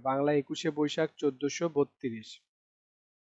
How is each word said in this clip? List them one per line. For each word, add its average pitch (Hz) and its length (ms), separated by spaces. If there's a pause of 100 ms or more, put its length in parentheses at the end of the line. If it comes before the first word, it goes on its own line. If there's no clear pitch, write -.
বাংলা 139 260
একুশে 147 380
বৈশাখ 151 460
চোদ্দশো 143 520
বত্রিশ। 135 600 (960)